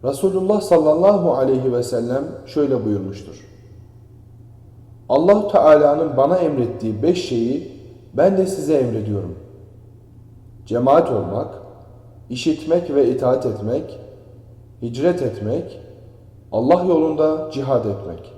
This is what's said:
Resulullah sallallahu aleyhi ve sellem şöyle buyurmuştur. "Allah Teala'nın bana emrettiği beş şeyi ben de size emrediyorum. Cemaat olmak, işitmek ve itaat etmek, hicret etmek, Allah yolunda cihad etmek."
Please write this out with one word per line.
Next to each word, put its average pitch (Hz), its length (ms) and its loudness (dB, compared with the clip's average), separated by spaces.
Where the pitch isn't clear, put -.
Resulullah 190 580 0
sallallahu 170 720 4
aleyhi 131 400 0
ve 120 100 0
sellem 120 400 -4
şöyle 131 400 0
buyurmuştur. 98 640 -6
"Allah 196 380 4
Teala'nın 151 720 4
bana 147 200 2
emrettiği 120 680 -2
beş 175 260 0
şeyi 123 420 -4
ben 185 240 2
de 190 80 2
size 156 280 -4
emrediyorum. 107 600 -2
Cemaat 139 460 2
olmak, 101 500 -6
işitmek 156 680 -2
ve 135 140 4
itaat 127 360 0
etmek, 107 540 -6
hicret 135 400 -2
etmek, 117 580 -6
Allah 151 320 2
yolunda 156 680 0
cihad 131 340 -2
etmek." 92 520 -10